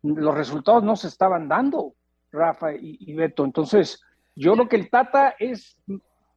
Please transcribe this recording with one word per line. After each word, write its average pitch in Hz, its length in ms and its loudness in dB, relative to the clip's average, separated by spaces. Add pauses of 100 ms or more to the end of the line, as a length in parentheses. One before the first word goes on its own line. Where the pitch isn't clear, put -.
Los 151 320 0
resultados 151 480 2
no 208 120 0
se 190 120 -10
estaban 175 400 0
dando, 190 460 -2 (380)
Rafa 160 420 -2
y, 156 260 -14
y 151 140 -16
Beto. 156 320 -2
Entonces, 160 560 0 (340)
yo 160 180 2
creo 240 140 2
que 247 100 0
el 180 120 -4
Tata 262 500 2
es 233 380 -8 (600)